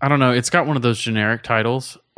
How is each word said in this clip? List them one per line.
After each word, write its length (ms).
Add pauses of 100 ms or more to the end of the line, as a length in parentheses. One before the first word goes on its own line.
I 80
don't 100
know, 120
it's 180
got 180
one 80
of 60
those 180
generic 440
titles 540 (200)